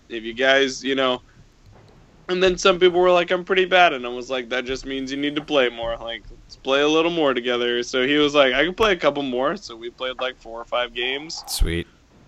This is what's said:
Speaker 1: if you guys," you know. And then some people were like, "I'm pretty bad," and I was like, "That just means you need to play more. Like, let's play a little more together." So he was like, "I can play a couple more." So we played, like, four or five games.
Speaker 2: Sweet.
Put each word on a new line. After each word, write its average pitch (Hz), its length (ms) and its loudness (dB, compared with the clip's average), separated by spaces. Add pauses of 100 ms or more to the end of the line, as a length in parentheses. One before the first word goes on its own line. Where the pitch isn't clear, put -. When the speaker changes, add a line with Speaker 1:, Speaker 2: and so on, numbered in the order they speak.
(100)
Speaker 1:
if 113 120 -8
you 113 120 -8
guys," 135 500 2
you 135 120 -2
know. 127 260 0 (1040)
And 180 160 0
then 185 140 2
some 185 220 4
people 180 220 4
were 180 100 6
like, 175 200 2
"I'm 185 140 -2
pretty 185 220 0
bad," 180 260 6
and 123 140 -6
I - 20 -6
was 120 220 -10
like, 127 180 -6
"That 127 160 -4
just 131 220 -8
means 135 260 -8
you 139 60 -6
need 147 180 -4
to 151 60 -4
play 143 260 2
more. 117 300 -6
Like, 113 320 -10
let's - 260 -20
play 135 240 0
a 147 80 4
little 160 220 4
more 151 240 2
together." 120 480 -2
So 127 240 -2
he 147 100 0
was 147 180 2
like, 135 200 4
"I 143 100 2
can 180 80 -4
play 214 200 2
a 175 40 0
couple 143 260 0
more." 135 360 -2
So 120 180 -16
we 117 140 -12
played, 127 320 -8
like, 127 180 -6
four 113 180 -16
or 117 60 -14
five 120 300 -6
games. 135 520 -6
Speaker 2:
Sweet. 82 400 -2 (420)